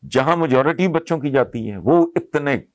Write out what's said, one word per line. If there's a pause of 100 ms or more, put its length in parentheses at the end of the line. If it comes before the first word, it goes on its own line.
जहां
मेजॉरिटी
बच्चों
की
जाती
है,
वो
इतने (100)